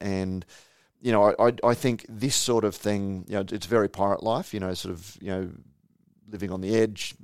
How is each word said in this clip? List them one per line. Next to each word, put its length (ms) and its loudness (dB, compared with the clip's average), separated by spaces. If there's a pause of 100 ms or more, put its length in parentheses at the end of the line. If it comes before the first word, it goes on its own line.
And, 460 -4 (540)
you 100 -2
know, 260 6
I, 120 6
I, 40 6 (120)
I 100 4
think 340 -2
this 280 -2
sort 280 2
of 120 0
thing, 520 -2
you 60 -6
know, 160 -2
it's 160 -6
very 220 4
Pirate 340 0
Life, 320 -2
you 60 -4
know, 140 -2
sort 200 -8
of, 260 -16
you 100 -8
know, 200 -4 (800)
living 220 -6
on 80 -6
the 160 0
edge, 480 0